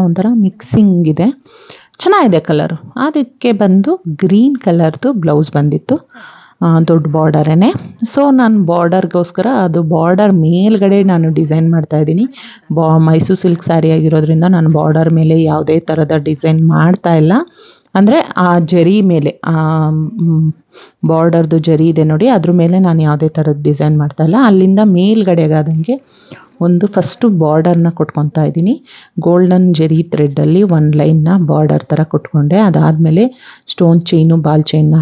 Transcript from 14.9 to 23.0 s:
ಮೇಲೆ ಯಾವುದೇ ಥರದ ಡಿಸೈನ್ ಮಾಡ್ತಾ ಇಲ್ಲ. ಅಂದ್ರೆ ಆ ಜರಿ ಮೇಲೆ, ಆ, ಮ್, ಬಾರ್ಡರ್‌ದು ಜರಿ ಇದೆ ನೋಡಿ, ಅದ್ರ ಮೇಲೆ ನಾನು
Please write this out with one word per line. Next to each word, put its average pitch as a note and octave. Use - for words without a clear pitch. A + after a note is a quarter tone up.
ಮೇಲೆ D#3+
ಯಾವುದೇ D#3
ಥರದ D#3
ಡಿಸೈನ್ D#3+
ಮಾಡ್ತಾ E3
ಇಲ್ಲ. D#3+
ಅಂದ್ರೆ G#3
ಆ F3
ಜರಿ F3
ಮೇಲೆ, E3
ಆ, D#3
ಮ್, D#3
ಬಾರ್ಡರ್‌ದು E3
ಜರಿ D#3+
ಇದೆ D#3+
ನೋಡಿ, D#3
ಅದ್ರ F3
ಮೇಲೆ F3
ನಾನು E3+